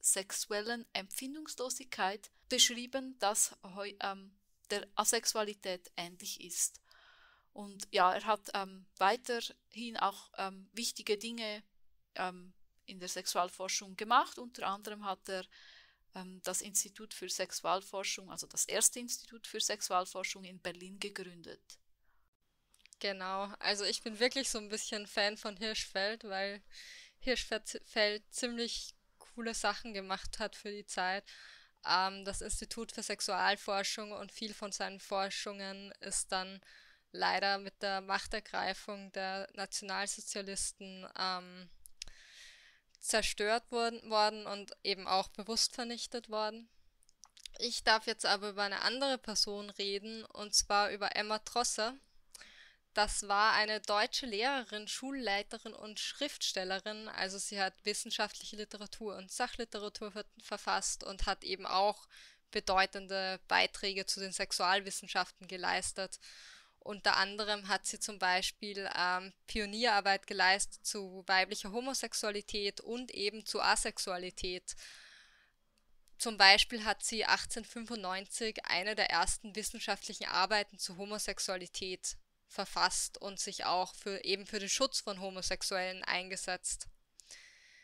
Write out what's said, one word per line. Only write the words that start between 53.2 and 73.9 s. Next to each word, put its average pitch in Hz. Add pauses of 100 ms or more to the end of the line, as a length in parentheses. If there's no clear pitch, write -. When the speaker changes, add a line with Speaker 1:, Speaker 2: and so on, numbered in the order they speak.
Speaker 2:
war 202
eine 214
deutsche 214
Lehrerin, 220
Schulleiterin 226
und 214
Schriftstellerin. 214
Also 190
sie 202
hat 190 (100)
wissenschaftliche 208
Literatur 208
und 190
Sachliteratur 214
ver-, 208 (160)
verfasst -
und 196
hat 196
eben 190
auch 202 (440)
bedeutende 190
Beiträge 190
zu -
den 190
Sexualwissenschaften 190
geleistet. 185 (640)
Unter 208
anderem 202
hat 190
sie -
zum 208
Beispiel, 190
ähm, 180 (120)
Pionierarbeit 202
geleistet 190
zu 190
weiblicher 190
Homosexualität 214
und 240
eben 214
zu -
Asexualität. 180 (1400)